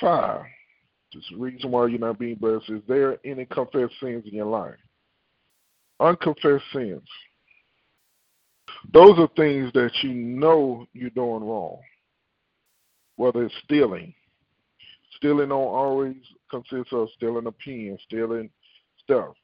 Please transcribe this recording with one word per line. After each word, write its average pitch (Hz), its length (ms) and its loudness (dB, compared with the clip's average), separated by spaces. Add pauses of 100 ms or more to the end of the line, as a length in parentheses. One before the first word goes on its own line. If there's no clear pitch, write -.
five, - 420 -2 (680)
this - 100 -20 (140)
reason 127 340 -10
why 120 160 2
you're 117 120 -4
not 113 200 -6
being 117 160 -8
blessed, 110 340 -4
is 107 180 -10
there 135 360 0
any 131 220 -12
confessed 123 560 -4
sins 117 240 -10
in 104 80 -16
your 104 120 -6
life? 107 300 -6 (1200)
Unconfessed 151 760 0
sins. 104 340 -10 (1900)
Those 180 260 12
are 165 160 4
things 139 380 0
that 123 180 2 (100)
you 135 120 -6
know 123 800 0
you're 123 180 -12
doing 117 320 -4
wrong. 107 360 -8 (1400)
Whether 120 280 0
it's 107 180 -10
stealing. 101 500 0 (1040)
Stealing 147 320 0
don't 139 120 -2
always 135 540 -2 (340)
consist 127 420 -10
of 113 240 -4
stealing 117 300 -6
a 113 60 -8
pen, 107 540 -14
stealing 113 440 -6 (540)
stuff, 120 400 -2